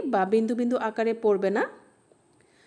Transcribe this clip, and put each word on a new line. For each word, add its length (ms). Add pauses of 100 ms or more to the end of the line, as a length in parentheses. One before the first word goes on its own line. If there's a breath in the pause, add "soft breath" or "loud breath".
(120)
বা 100 (100)
বিন্দু 280
বিন্দু 160 (120)
আকারে 240 (120)
পড়বে 260
না। 120 (1040 soft breath)